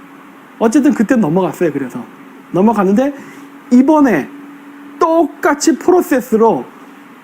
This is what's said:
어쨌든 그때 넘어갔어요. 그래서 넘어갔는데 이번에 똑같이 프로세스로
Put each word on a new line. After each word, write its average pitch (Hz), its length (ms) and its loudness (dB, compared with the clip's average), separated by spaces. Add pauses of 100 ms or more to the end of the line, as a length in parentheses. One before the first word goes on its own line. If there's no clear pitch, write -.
(580)
어쨌든 247 340 2
그때 226 220 -2
넘어갔어요. 175 580 -2
그래서 131 300 -10 (480)
넘어갔는데 214 640 0 (560)
이번에 254 580 2 (720)
똑같이 320 800 0
프로세스로 226 880 0 (600)